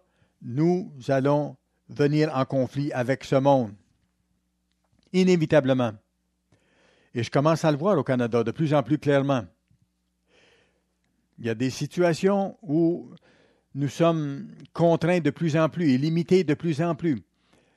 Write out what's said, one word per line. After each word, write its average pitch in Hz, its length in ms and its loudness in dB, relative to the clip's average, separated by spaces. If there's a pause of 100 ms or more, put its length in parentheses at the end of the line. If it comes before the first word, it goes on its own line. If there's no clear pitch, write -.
(400)
nous 160 500 -2 (180)
allons 139 500 0 (320)
venir 147 440 0
en 131 120 0
conflit 139 460 -4
avec 127 320 -4
ce 143 120 0
monde. 131 380 2 (1400)
Inévitablement. 147 800 2 (1200)
Et 120 80 -4
je - 80 -6
commence 156 360 2
à 160 40 4
le 147 60 0
voir 175 220 0
au 131 40 0
Canada 120 400 0
de 113 80 -2
plus 147 220 -2
en 147 100 2
plus 143 140 -2
clairement. 139 480 0 (1900)
Il 113 60 -16
y 113 60 -4
a 113 40 -2
des 123 140 -4
situations 175 960 -2
où 165 500 -2 (600)
nous 139 140 -4
sommes 156 600 -2 (240)
contraints 170 480 2
de 147 80 0
plus 160 280 -2
en 160 120 2
plus 165 220 0
et 127 80 4
limités 165 460 2
de 147 100 0
plus 156 260 -4
en 170 140 0
plus. 139 280 -2 (540)